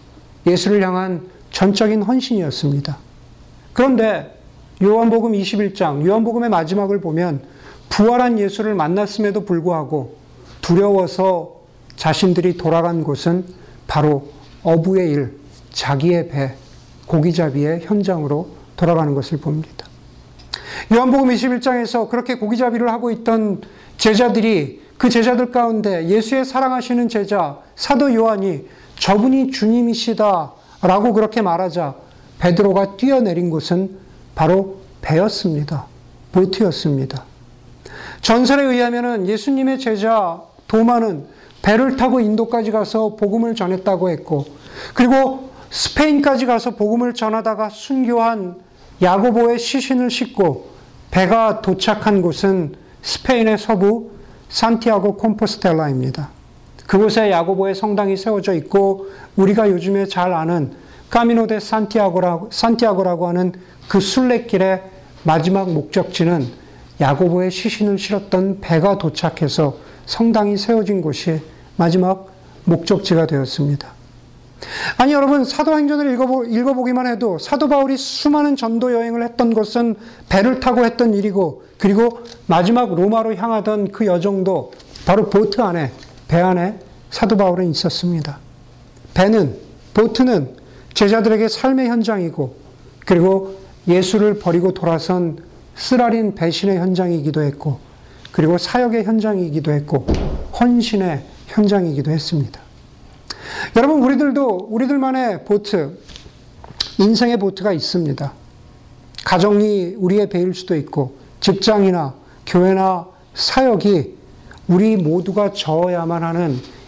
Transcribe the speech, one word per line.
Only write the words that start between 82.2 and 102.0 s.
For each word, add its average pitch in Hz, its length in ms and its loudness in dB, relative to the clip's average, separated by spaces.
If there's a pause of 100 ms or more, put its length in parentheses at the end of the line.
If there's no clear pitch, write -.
마지막 185 480 2
로마로 220 400 0
향하던 214 560 -2
그 220 140 -2
여정도 185 640 -2 (340)
바로 208 240 2
보트 214 320 2
안에, 170 300 -2 (380)
배 170 100 2
안에 180 400 0 (320)
사도 202 240 0
바울은 180 340 2
있었습니다. 156 720 -4 (720)
배는, 190 460 2 (340)
보트는 226 640 2 (400)
제자들에게 220 540 4
삶의 262 400 0
현장이고, 190 640 -2 (500)
그리고 185 500 2 (320)
예수를 202 520 2
버리고 175 340 0
돌아선 170 640 -2 (380)
쓰라린 226 580 0
배신의 170 460 -2
현장이기도 170 640 -2
했고, 143 360 -4 (520)
그리고 170 260 2
사역의 233 460 0
현장이기도 185 680 -2
했고, 147 360 -2 (520)
헌신의 208 640 0 (240)
현장이기도 175 640 0